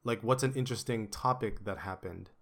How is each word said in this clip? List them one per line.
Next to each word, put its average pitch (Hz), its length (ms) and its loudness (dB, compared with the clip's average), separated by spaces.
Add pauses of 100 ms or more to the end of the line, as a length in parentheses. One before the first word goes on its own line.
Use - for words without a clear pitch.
like, 117 200 0
what's 127 200 4
an 135 120 2
interesting 117 540 0
topic 123 560 0
that 98 140 -2
happened 92 520 -8 (120)